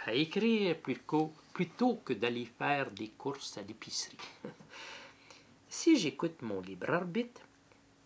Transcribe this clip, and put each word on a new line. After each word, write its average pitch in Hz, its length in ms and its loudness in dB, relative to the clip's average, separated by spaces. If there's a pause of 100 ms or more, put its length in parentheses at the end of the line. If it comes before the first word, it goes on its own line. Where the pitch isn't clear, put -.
à 110 80 0
écrire 196 640 4
plutôt, 156 560 0 (200)
plutôt 208 420 2 (100)
que 131 80 -2
d'aller 120 320 -2
faire 139 460 -2
des 107 180 -6
courses - 480 -8
à 104 40 -6
l'épicerie ? - 560 -8 (280)
<laughs> - 60 -10 (1200)
Si 330 220 8
j'écoute 165 460 0
mon 104 180 -2
libre 92 300 -6
arbitre, 180 520 0 (640)